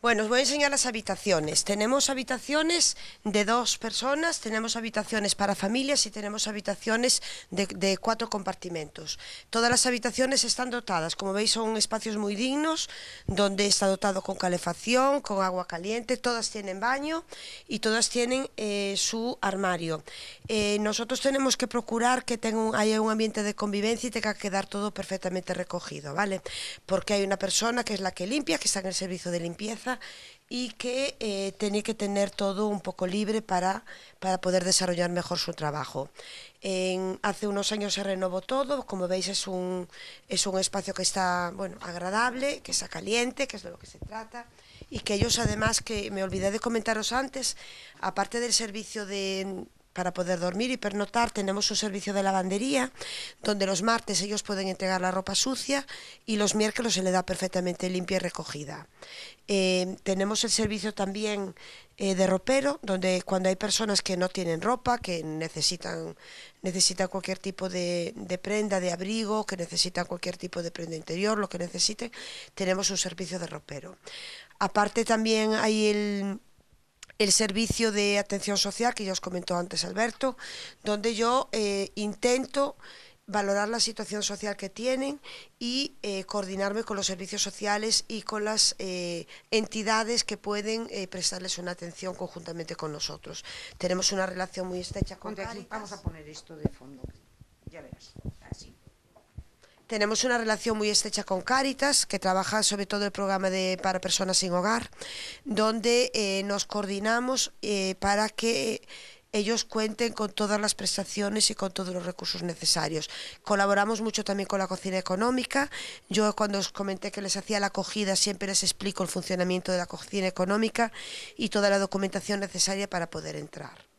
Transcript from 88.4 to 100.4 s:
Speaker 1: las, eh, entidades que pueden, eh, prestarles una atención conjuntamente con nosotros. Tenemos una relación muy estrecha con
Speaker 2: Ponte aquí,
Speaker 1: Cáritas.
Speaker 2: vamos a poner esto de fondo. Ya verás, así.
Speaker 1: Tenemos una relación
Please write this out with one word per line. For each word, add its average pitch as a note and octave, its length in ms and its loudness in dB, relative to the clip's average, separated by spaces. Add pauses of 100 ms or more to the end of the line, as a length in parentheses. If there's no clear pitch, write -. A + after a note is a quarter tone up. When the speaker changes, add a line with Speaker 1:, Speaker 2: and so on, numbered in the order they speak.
Speaker 1:
las, G#3+ 360 4
eh, F3 480 -4 (240)
entidades A3 720 2
que G#3 120 -4
pueden, G#3 540 -4
eh, F#3+ 160 -6
prestarles F#3 520 -4
una F3+ 120 -6
atención F3+ 460 -8
conjuntamente E3+ 580 -8
con D#3 160 -6
nosotros. - 540 -8 (340)
Tenemos F3+ 320 2
una F#3+ 160 2
relación F#3 400 -4
muy F3+ 140 -4
estrecha G3 340 -2
con G#3+ 160 -10
Speaker 2:
Ponte G3 120 -8
aquí, G3 80 -6
Speaker 1:
Cáritas. G#3 200 -12
Speaker 2:
vamos G#3 220 -8
a G3 100 -14
poner D#3+ 260 -10
esto D#3 280 -16
de D3+ 140 -2
fondo. B2+ 320 -18 (640)
Ya D#3+ 160 -16
verás, - 280 -18 (400)
así. - 240 -16 (1120)
Speaker 1:
Tenemos G#3+ 380 2
una B3 120 4
relación A3 400 2